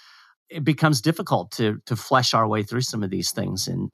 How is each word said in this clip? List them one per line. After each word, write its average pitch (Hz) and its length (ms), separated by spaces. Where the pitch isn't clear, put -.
It 160 140
becomes 151 380
difficult 127 500
to, 110 340
to 127 100
flesh 123 380
our 113 140
way 107 160
through 113 180
some 117 220
of 92 80
these 92 200
things. 95 360
And, 92 260